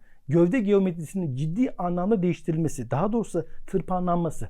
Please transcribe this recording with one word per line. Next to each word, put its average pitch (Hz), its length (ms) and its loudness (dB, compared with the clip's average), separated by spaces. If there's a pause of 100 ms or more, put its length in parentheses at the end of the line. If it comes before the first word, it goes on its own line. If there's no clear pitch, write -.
(280)
gövde 175 320 4
geometrisinin 185 720 0
ciddi 160 440 -2
anlamda 180 440 0
değiştirilmesi, 160 680 0
daha 175 220 0
doğrusu 202 340 -2 (200)
tırpanlanması, 175 840 0